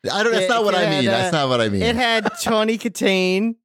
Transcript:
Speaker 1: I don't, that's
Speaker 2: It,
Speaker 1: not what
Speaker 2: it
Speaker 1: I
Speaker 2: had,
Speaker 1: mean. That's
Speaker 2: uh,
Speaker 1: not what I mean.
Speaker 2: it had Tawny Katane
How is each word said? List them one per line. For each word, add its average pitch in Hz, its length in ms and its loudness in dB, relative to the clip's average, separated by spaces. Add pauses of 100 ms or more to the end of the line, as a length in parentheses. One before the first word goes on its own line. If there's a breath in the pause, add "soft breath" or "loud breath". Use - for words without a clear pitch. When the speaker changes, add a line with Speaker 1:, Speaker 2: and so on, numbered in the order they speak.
(120)
Speaker 1:
I 202 100 0
don't, 226 100 2
that's 202 120 0
Speaker 2:
It, 185 60 -2
Speaker 1:
not 233 140 2
what 196 100 2
Speaker 2:
it 185 60 2
Speaker 1:
I - 40 2
Speaker 2:
had, 160 140 0
Speaker 1:
mean. 131 80 0
That's 170 280 0
Speaker 2:
uh, 156 40 0
Speaker 1:
not 135 100 0
what 120 140 2
I 110 80 0
mean. 101 100 -2
Speaker 2:
it 226 160 0
had 226 320 0 (140)
Tawny 220 340 0
Katane 190 800 0 (100)